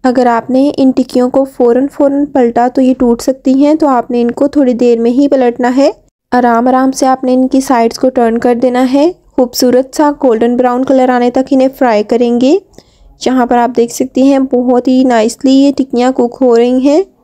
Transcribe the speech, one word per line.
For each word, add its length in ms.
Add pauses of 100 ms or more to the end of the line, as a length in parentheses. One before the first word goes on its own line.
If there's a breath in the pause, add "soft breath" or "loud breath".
अगर 240
आपने 420
इन 220
टिक्कियों 380
को 180
फ़ौरन 400
फ़ौरन 380
पलटा 420
तो 140
ये 140
टूट 260
सकती 320
हैं, 240
तो 100
आपने 340
इनको 260
थोड़ी 280
देर 240
में 120
ही 160
पलटना 420
है। 220 (400)
आराम 360
आराम 240
से 140
आपने 280
इनकी 280
साइड्स 360
को 140
टर्न 280
कर 180
देना 260
है। 280 (240)
खूबसूरत 600
सा 160 (100)
गोल्डन 360
ब्राउन 260
कलर 280
आने 200
तक 200
इन्हें 180
फ्राई 360
करेंगे। 540 (600 soft breath)
यहाँ 260
पर 100
आप 140
देख 220
सकते 300
हैं 240
बहुत 400
ही 180
नाइसली 480
ये 180
टिक्कियाँ 420
कुक 220
हो 200
रही 260
हैं। 240 (180)